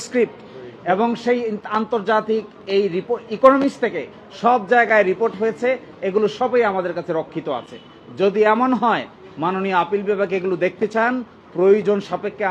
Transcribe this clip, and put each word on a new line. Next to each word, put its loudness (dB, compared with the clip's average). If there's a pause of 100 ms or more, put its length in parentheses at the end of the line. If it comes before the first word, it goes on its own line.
স্ক্রিপ্ট 0 (560)
এবং 2 (160)
সেই 2 (100)
ইন-, -8 (140)
আন্তর্জাতিক 0 (320)
এই 4 (140)
রিপোর্ট, -4 (140)
ইকোনমিক্স 4
থেকে -4 (400)
সব 4 (140)
জায়গায় 4
রিপোর্ট -2
হয়েছে, -2 (380)
এগুলো 0 (120)
সবই 2
আমাদের -4
কাছে -8
রক্ষিত -6 (120)
আছে। -16 (440)
যদি 2 (140)
এমন 2 (100)
হয় 0 (380)
মাননীয় 0
আপিল -2
বিভাগ -2
এগুলো -2 (100)
দেখতে -2
চান, 0 (420)
প্রয়োজন 4 (100)
সাপেক্ষে -6